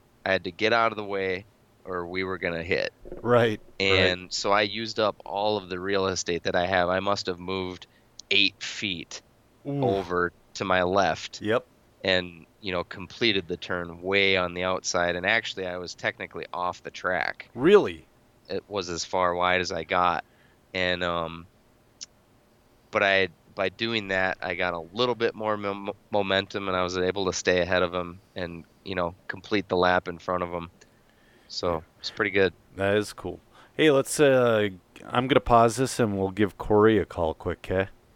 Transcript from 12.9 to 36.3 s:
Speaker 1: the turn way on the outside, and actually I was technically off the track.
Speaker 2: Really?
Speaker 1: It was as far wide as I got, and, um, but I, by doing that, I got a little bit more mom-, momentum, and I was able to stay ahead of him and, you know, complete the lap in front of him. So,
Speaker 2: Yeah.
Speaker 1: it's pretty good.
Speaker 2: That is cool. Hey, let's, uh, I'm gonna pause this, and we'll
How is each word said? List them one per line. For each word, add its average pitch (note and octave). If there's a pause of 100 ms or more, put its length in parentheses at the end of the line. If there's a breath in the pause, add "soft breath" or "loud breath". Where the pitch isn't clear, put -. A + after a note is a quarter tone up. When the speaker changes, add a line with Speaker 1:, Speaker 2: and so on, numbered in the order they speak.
Speaker 1:
the F2
turn F2
way G2
on F2+
the F2+
outside, F2
and F2
actually G#2+
I F2+
was F2
technically F#2
off F2+
the -
track. -
Speaker 2:
Really? B2 (440)
Speaker 1:
It F2+
was F#2
as E2+
far F2+
wide F2+
as F2+
I E2
got, F2 (480 soft breath)
and, F2+
um, E2+ (1500)
but G#2
I, F#2+ (260)
by F#2+
doing A2+
that, F#2
I F2+
got F2+
a E2+ (140)
little A#2+
bit A2+
more G#2+
mom-, G2+ (200)
momentum, G2
and F#2
I F#2
was F2+
able F#2
to F2+
stay F2+
ahead F2+
of F2
him F2+ (160)
and, E2+ (180)
you F#2+
know, F2 (120)
complete G2
the F#2
lap F2+
in F2
front F2+
of F2
him. F2 (800 soft breath)
So, F2
Speaker 2:
Yeah. D#2+ (180)
Speaker 1:
it's -
pretty G#2
good. F#2+ (220)
Speaker 2:
That G2
is G#2+
cool. F2 (360 soft breath)
Hey, D3+
let's, C3+
uh, A#2+ (360)
I'm B2+
gonna B2+
pause A#2
this, C3
and G#2
we'll F#2+